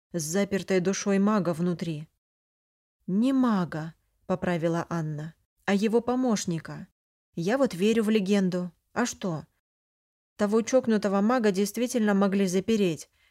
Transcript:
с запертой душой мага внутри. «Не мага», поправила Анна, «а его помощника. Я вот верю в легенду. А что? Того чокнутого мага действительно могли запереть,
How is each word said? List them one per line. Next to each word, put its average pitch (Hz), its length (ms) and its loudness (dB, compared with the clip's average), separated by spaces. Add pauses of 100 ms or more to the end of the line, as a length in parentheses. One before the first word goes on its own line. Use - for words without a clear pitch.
(140)
с 170 80 -4
запертой 190 580 0
душой 196 400 0
мага 196 340 2
внутри. 165 540 -4 (1000)
«Не 226 260 2
мага», 180 600 0 (340)
поправила 170 600 0
Анна, 156 440 -6 (320)
«а 196 80 2
его 214 280 2
помощника. 202 840 -2 (460)
Я 185 240 -2
вот 277 160 2
верю 214 300 2
в 208 80 0
легенду. 185 600 0 (220)
А 240 140 0
что? 165 400 -8 (880)
Того 208 260 0
чокнутого 220 600 0
мага 214 300 2
действительно 208 640 0
могли 196 320 2
запереть, 185 640 0 (220)